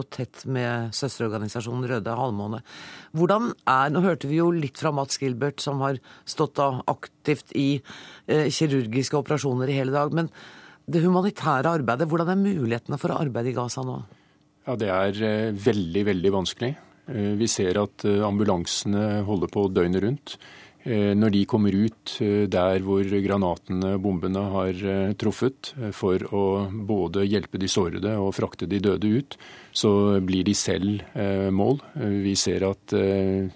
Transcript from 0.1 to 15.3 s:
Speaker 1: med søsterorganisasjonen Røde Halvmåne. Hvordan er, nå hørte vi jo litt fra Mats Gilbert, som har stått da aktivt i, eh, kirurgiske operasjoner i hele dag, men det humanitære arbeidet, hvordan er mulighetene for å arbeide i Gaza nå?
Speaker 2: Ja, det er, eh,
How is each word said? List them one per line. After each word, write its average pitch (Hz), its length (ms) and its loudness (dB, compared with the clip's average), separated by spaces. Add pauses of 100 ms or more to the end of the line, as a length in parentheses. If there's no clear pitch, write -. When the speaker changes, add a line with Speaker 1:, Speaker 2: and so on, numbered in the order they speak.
Speaker 1:
med 120 480 -2
søsterorganisasjonen 117 920 -4
Røde 117 260 -2
Halvmåne. 110 460 -4 (500)
Hvordan 202 380 2 (180)
er, 131 240 4
nå 160 80 2
hørte 170 300 0
vi 156 80 0
jo 170 180 4
litt 147 240 -6
fra 160 160 0
Mats 139 240 -4
Gilbert, 135 400 -2
som 139 240 -2
har 135 160 -2 (240)
stått - 320 -4
da 139 140 2 (180)
aktivt - 640 -4
i, 139 300 0 (420)
eh, 151 240 2
kirurgiske 135 720 0
operasjoner 131 480 -2
i 139 80 0
hele 131 160 0
dag, 147 240 0
men 165 160 0 (560)
det 160 160 2
humanitære 170 720 2
arbeidet, 135 320 0
hvordan 165 240 0
er 196 80 2
mulighetene 143 560 0
for - 160 -2
å - 80 -2
arbeide 123 320 -2
i 117 40 -4
Gaza 123 280 -4
nå? 127 180 -8 (640)
Speaker 2:
Ja, 113 140 -4
det 107 80 0
er, 98 400 2
eh, 107 240 0